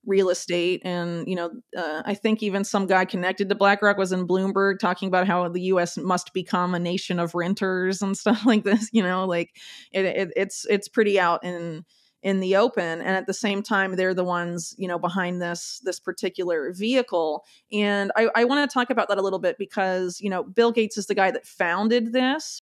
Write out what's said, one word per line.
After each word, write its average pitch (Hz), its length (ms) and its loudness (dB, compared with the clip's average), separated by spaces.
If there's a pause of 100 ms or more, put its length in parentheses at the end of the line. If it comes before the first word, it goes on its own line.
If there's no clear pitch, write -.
real 196 240 4
estate. 175 560 0
And, 175 420 -4
you 185 80 -4
know, 170 160 -4 (240)
uh, 160 300 -6
I 202 80 -2
think 220 280 0
even 196 220 -2
some 196 240 -2
guy 185 160 4
connected 185 460 -2
to 202 60 2
BlackRock 202 420 4
was 185 160 0
in 185 120 0
Bloomberg 190 540 0
talking 190 300 -2
about 185 180 2
how 180 220 2
the 180 140 -4
U 185 180 2
S 170 160 -4
must 185 360 -2
become 180 400 0
a 175 60 0
nation 175 400 -2
of 170 160 -2
renters 185 640 -2
and 196 160 -2
<laughs> - 0 -
stuff 214 280 0
like 220 180 6
this, 214 300 2
you 226 100 4
know, 185 220 0
like, 170 320 -2 (340)
it, 190 140 0
it, 185 320 -2
it's, 190 320 -4
it's 202 180 2
pretty 208 320 4
out 170 240 2
in, 170 400 -8 (400)
in 196 160 2
the 190 160 2
open. 175 460 2
And 190 160 0
at 190 100 -4
the 190 60 -2
same 202 280 -2
time, 190 360 0
they're 185 160 2
the 180 100 0
ones, 175 540 -4
you 190 100 -6
know, 175 120 -2
behind 180 420 -2
this, 175 420 -8
this - 160 -4
particular 175 720 -4
vehicle. 190 720 0 (300)
And 202 420 0
I, 226 180 4
I 233 120 4
wanna 277 220 2
talk 247 220 -2
about 233 200 0
that 202 80 2
a 190 60 0
little 190 160 0
bit 175 180 0
because, 185 640 -2
you 202 80 -2
know, 180 120 -2
Bill 233 300 2
Gates 226 260 0
is 202 100 -6
the 202 80 0
guy 190 160 4
that - 140 -6
founded 220 680 0
this 254 480 0 (120)